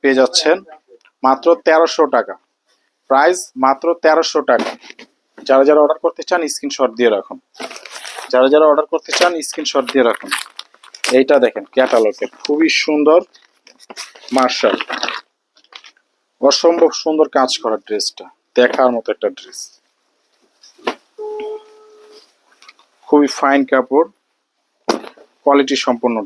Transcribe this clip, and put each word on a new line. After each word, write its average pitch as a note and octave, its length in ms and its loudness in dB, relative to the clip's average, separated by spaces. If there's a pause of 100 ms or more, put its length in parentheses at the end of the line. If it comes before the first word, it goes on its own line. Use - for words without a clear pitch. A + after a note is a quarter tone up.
পেয়ে C3+ 200 2
যাচ্ছেন C3 360 2 (680)
মাত্র C3 240 0 (200)
তেরোশো D#3+ 380 2 (100)
টাকা, A2 200 -2 (760)
প্রাইস D#3 280 2 (260)
মাত্র C3+ 220 0 (160)
তেরোশো D#3 380 2 (100)
টাকা। A2+ 200 0 (760)
যারা C3+ 200 4
যারা D3+ 140 6
অর্ডার D3 220 0
করতে E3 240 -6
চান F3+ 120 0 (140)
স্ক্রিনশট C3+ 440 -4
দিয়ে A#2+ 180 2
রাখুন, F#2+ 220 -8 (960)
যারা B2+ 200 4
যারা D#3 180 6
অর্ডার D3+ 220 0
করতে D#3+ 260 -6
চান F3 140 2 (160)
স্ক্রিনশট C#3+ 440 -4
দিয়ে B2+ 180 2
রাখুন। - 200 -6 (880)
এইটা C3+ 260 4
দেখেন G#2+ 200 -2 (100)
ক্যাটালগের A#2 560 0 (120)
খুবই D#3 260 0 (140)
সুন্দর D3+ 380 2 (1160)
মার্শাল, B2 400 0 (1700)
অসম্ভব E3 480 2 (120)
সুন্দর D#3 240 0 (100)
কাজ C3 140 0 (120)
করা A2 140 -4 (100)
ড্রেসটা, G2+ 400 -8 (320)
দেখার B2 360 2
মতো A#2 200 -8
একটা G#2+ 220 -4
ড্রেস, - 240 -20 (3500)
খুবই D3 200 4 (100)
ফাইন C#3 220 2 (100)
কাপড়, C3+ 380 0 (1300)
কোয়ালিটি C#3 420 0
সম্পন্ন A#2+ 400 -4